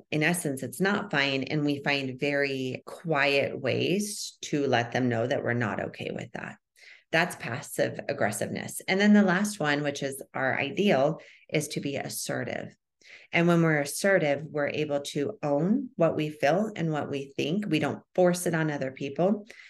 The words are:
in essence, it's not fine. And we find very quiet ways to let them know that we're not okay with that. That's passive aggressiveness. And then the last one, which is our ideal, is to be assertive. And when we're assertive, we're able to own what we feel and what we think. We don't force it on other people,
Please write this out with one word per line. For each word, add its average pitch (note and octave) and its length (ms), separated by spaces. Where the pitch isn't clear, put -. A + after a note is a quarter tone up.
in D3+ 100
essence, D#3 400
it's B2 180
not G3 300
fine. C#3 360
And D3 200
we C#3+ 160
find C3+ 380
very C#3 640
quiet C#3 760
ways C3+ 840
to C#3+ 240
let A#2 240
them B2 180
know A#2 160
that C3 180
we're B2 100
not G#2+ 320
okay - 280
with - 200
that. - 240
That's F3 260
passive B2 680
aggressiveness. - 800
And F#3+ 140
then G#3 120
the G#3 100
last F#3+ 360
one, D3 220
which C#3+ 220
is C3+ 180
our C3 220
ideal, D3+ 640
is D3+ 200
to - 120
be C#3 140
assertive. - 800
And E3+ 140
when E3+ 160
we're D#3 180
assertive, D#3 640
we're C#3+ 240
able C#3+ 320
to - 400
own F3 540
what E3 200
we D3+ 140
feel E3+ 460
and E3 160
what D3 180
we C#3 260
think. F3+ 320
We D#3 120
don't C3+ 240
force F3 320
it D3 80
on D#3+ 160
other C3+ 220
people, E3 560